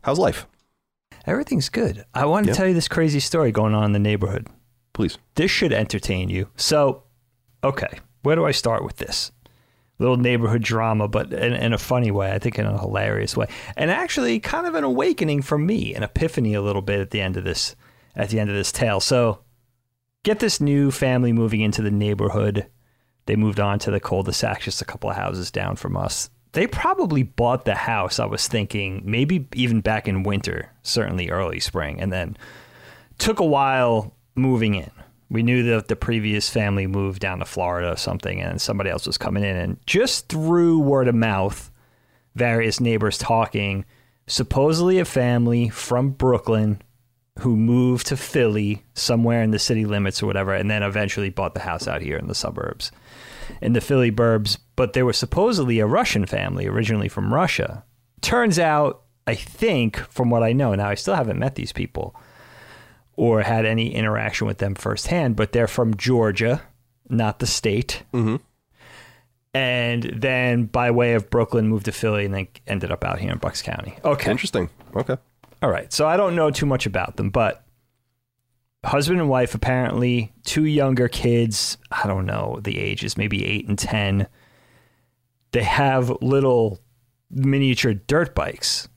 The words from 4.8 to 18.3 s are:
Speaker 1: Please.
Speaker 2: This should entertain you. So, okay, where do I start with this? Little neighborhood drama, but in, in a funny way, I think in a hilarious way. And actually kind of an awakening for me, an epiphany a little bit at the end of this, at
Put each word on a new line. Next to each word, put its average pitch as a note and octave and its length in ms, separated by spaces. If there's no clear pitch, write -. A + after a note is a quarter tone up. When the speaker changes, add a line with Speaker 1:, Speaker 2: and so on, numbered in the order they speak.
Speaker 1:
Please. - 260
Speaker 2:
This F3 140
should E3+ 220
entertain G2+ 560
you. F#2 300
So, C#3+ 460
okay, - 360
where D3 120
do E3 100
I D3 60
start A#2 320
with - 140
this? - 340
Little B2 180
neighborhood A#2 460
drama, A2 440
but G#2+ 240
in, A#2+ 220
in A#2+ 180
a A2+ 60
funny B2 340
way, G2 220
I G2 60
think A2 200
in G#2+ 60
a G#2 120
hilarious G#2 600
way. A2+ 100
And D#3 120
actually A#3+ 520
kind E4+ 260
of E4 80
an D#4 80
awakening B3 580
for D3 160
me, E3 380
an - 80
epiphany A#2 520
a G2+ 60
little G2+ 200
bit G2+ 180
at F#2+ 120
the G#2 100
end F#2 160
of F#2 80
this, - 280
at G#2 140